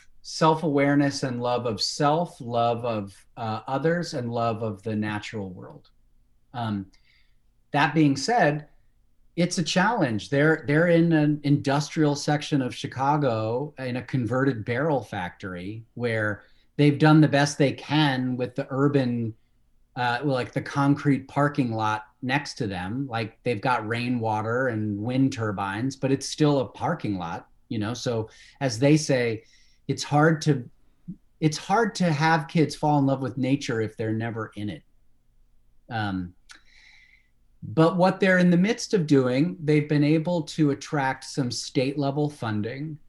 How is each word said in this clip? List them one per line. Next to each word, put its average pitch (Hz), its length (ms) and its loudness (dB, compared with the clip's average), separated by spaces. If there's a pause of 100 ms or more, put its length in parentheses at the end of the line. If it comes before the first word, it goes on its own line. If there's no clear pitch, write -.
(220)
self-awareness 143 1000 2
and 120 180 -4
love 120 240 -2
of 110 160 -2
self, 156 600 0
love 117 420 0
of, 107 320 -4 (220)
uh, 110 300 -6
others, 160 460 -2
and 120 180 -4
love 117 300 -2
of 107 220 -6
the 110 120 -4
natural 107 540 -6
world. - 400 -18 (640)
Um, 107 340 -6 (840)
that 147 240 2
being 147 220 4
said, 156 500 2 (720)
it's 175 200 0
a 180 60 0
challenge. 180 640 0
They're, 151 380 2
they're 160 220 4
in 165 240 6
an 151 300 4
industrial 147 720 2
section 147 460 0
of 123 140 -4
Chicago 131 1040 -2
in 127 160 -6
a 123 60 -6
converted 127 640 0
barrel 131 360 -2
factory 95 920 -10
where 110 500 -4 (320)
they've 143 240 4
done 156 220 8
the 147 60 6
best 139 300 0
they 151 140 4
can 131 640 0
with 123 200 -6
the 135 140 -8
urban, 127 640 0 (600)
uh, 123 260 -2
well, 139 140 0
like, 123 160 -4
the 135 100 -4
concrete 143 640 0
parking 143 440 0
lot 110 320 -2 (180)
next 131 340 -2
to 117 120 -4
them. 104 420 -6
Like, 113 340 -8
they've 117 180 -2
got 123 260 0
rainwater 117 800 -2
and 107 320 -4
wind 131 340 0
turbines, 107 600 -4
but 131 160 -2
it's 135 160 -2
still 147 320 2
a 120 60 -2
parking 120 520 -4
lot, 87 300 -8 (220)
you 113 100 -4
know? 104 140 -4
So 117 360 -4 (300)
as 123 180 -2
they 143 200 6
say, 123 460 0 (460)
it's - 140 -4
hard 156 400 4
to, 135 200 2 (800)
it's 156 160 0
hard 214 380 0
to 185 100 0 (200)
have 160 220 2
kids - 280 2
fall 147 240 2
in 139 60 4
love 135 160 0
with 131 160 -6
nature 127 440 -2
if 107 160 -6
they're 110 160 -2
never 110 420 -6
in 104 140 -8
it. 80 140 -10 (1040)
Um, 98 440 -6 (1300)
but 160 360 2
what 180 220 4
they're 185 180 4
in 180 140 6
the 175 60 6 (120)
midst - 240 -4
of 170 140 2
doing, 139 540 2
they've 151 280 2
been 147 140 2 (140)
able 170 260 -2
to 151 280 0
attract 139 540 -4
some 127 260 -4
state 139 460 -4
level 147 320 -2
funding. 127 680 -6 (120)